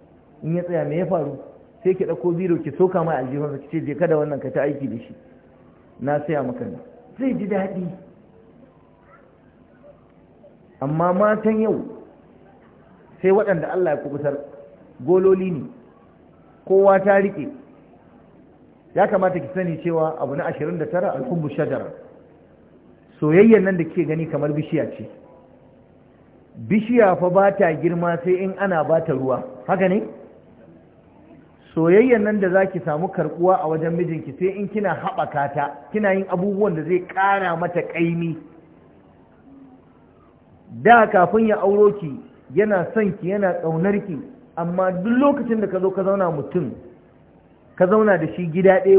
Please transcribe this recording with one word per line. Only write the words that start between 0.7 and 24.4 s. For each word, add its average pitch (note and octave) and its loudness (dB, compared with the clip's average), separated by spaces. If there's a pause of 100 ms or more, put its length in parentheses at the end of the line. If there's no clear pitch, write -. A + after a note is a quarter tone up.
"Me D3 -4
ya F3 -2
faru?" D#3 -4 (440)
Sai F#3 0
ki F#3 -4
ɗauko E3+ -4
biro F3 0
ki D3+ -8
soka F3+ 2
mai D#3+ -2
aljihunsa, C#3 -6
ki - -16
ce, D#3+ -6
"Je C#3 -6
ka E3+ -2
da D#3+ 2
wannan D3 -2
ka C3+ -8
ta D3+ -2
aiki C#3 -4
da A2 -8
shi. - -16 (840)
Na C#3+ -2
saya D3 -2
maka B2+ -8
ne." F#2+ -10 (420)
Zai B3+ -2
ji G3 -6
daɗi. F#3+ -4 (3000)
Amma D#3 0
matan G#3+ 2
yau, G#3 0 (1400)
sai F#3 4
waɗanda F#3+ 2
Allah F3+ 0
ya - -4
kubutar, C#3+ -6 (640)
gololi F#3 4
ne. C#3+ -6 (1040)
Kowa G3 6
ta G3 4
riƙe. G3 -4 (1500)
Ya F3+ 4
kamata F#3 0
ki C3+ -12
sani F3 -4
cewa D#3+ -2
abu C#3 -4
na D#3+ -4
ashirin D#3+ -6
da D#3 -4
tara, F3+ -2
alhubbu D3+ -4
shajara. C3 -4 (1300)
Soyayyan F#3+ 6
nan F#3+ 0
da E3 0
kike D#3+ -2
gani D#3 -4
kamar D3+ -2